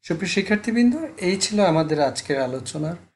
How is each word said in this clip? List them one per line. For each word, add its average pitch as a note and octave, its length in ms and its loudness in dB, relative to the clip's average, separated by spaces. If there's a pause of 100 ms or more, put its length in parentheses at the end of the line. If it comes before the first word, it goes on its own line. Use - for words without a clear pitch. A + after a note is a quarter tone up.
সুপ্রিয় E3+ 260 -4
শিক্ষার্থীবৃন্দ, A3+ 640 2 (220)
এই F#3+ 200 0
ছিল G#3 280 -2
আমাদের D#3 360 2
আজকের C#3 400 0
আলোচনার C3 560 -4 (200)